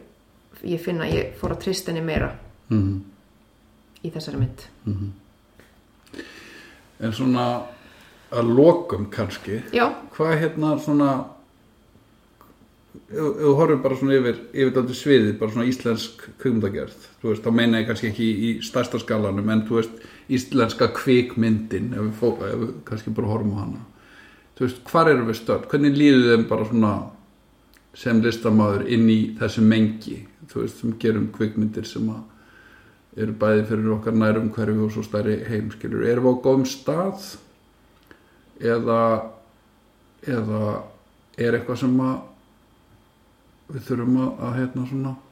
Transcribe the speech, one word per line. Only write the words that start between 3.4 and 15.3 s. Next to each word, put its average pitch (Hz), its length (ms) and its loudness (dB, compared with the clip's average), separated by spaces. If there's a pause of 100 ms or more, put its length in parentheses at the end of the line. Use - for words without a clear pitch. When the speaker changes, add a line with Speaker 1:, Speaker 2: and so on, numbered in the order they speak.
Speaker 1:
í 170 60 -8
þessari 151 280 -10
mynd. 127 260 -4 (220)
Speaker 2:
Mhm. 101 260 -6 (1900)
En 113 120 -4
svona 123 500 0 (680)
að 117 240 2
lokum 147 540 4
kannski, 101 520 -6 (100)
Speaker 1:
Já. 240 160 2 (240)
Speaker 2:
hvað 160 280 0
hérna 156 380 -2
svona, 139 460 0 (1800)
ef, 107 80 -12
ef 151 240 -2
þú 143 160 6
horfir 151 260 4
bara 131 140 0
svona 135 220 0
yfir, 120 200 0 (140)
yfir 135 200 2
dálítið 123 260 0
sviðið, 117 400 4